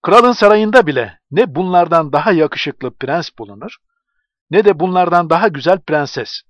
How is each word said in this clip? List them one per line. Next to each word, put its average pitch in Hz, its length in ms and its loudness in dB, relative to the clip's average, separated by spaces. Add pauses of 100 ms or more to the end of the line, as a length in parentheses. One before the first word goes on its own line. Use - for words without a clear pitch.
"Kralın 233 300 4
sarayında 214 560 2
bile 123 320 -4 (120)
ne 165 240 -2
bunlardan 170 580 0
daha 151 180 0
yakışıklı 147 640 -4
prens 151 400 -6
bulunur, 110 400 -18 (720)
ne 190 160 2
de 190 140 2
bunlardan 175 500 0
daha 170 180 2
güzel 165 340 -2
prenses" 143 680 -6